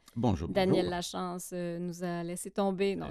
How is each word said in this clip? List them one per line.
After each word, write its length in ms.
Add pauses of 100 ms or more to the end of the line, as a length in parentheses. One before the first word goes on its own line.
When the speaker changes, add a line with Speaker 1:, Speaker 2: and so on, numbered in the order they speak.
(160)
Speaker 1:
Bonjour, 320
Speaker 2:
Daniel 380
Speaker 1:
bonjour. 40
Speaker 2:
Lachance, 640
euh, 260
nous 240
a 220
laissé 260
tomber. 460
Non, 140